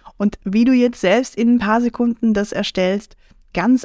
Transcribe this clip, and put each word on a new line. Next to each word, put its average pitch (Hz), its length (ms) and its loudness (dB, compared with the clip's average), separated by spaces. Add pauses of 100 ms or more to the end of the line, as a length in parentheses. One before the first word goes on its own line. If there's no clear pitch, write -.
(180)
Und 208 260 -2
wie 214 220 0
du 262 60 4
jetzt 247 280 0
selbst 220 360 0
in 233 180 2
ein 247 40 2
paar 220 220 0
Sekunden 233 540 -2
das 208 180 -2
erstellst, 190 640 -4 (380)
ganz 233 300 0